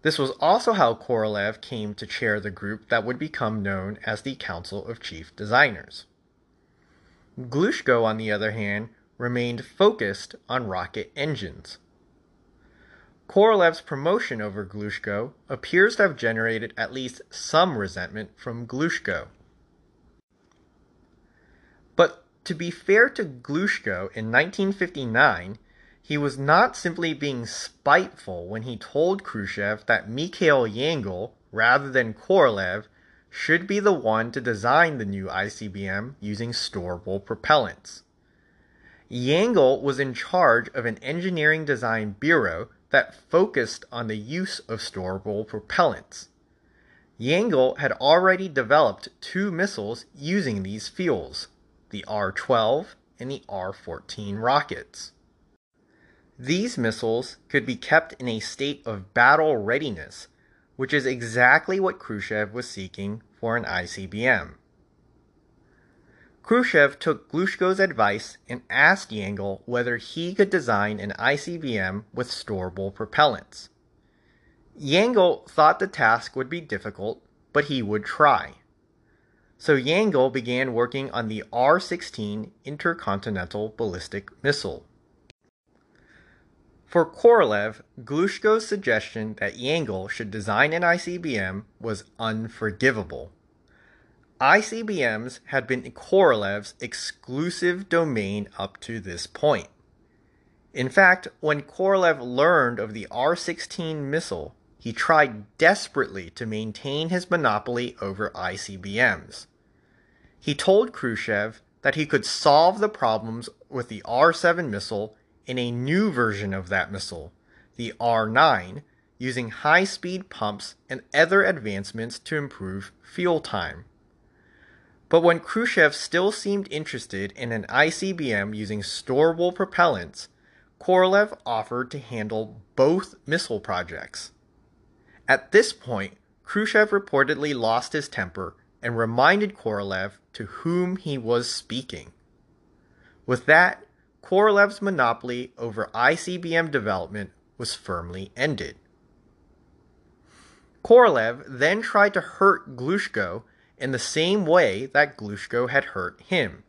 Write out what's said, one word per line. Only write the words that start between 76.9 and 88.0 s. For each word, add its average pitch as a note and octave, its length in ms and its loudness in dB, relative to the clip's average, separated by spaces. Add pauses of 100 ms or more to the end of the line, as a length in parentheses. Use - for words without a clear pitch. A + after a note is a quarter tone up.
but D3 120 2
he C3+ 180 -4
would G#2 200 -4
try. G#2+ 500 0 (1040)
So D3 180 2
Yangel C#3+ 560 2
began B2 400 -2
working B2 380 -2
on A2+ 160 -6
the G#2+ 160 -8 (100)
R C#3 260 4
sixteen G#2+ 720 -8 (140)
intercontinental G#2+ 1120 -6
ballistic G2 540 -8 (100)
missile. C#3 460 -4 (2000)
For E3+ 200 2
Korolev, A2 800 4 (180)